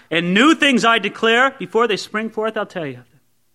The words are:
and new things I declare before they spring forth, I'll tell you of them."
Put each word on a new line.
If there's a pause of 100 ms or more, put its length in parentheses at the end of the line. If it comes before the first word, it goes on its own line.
(120)
and
new
things
I
declare
before
they
spring
forth,
I'll
tell
you
of
them." (340)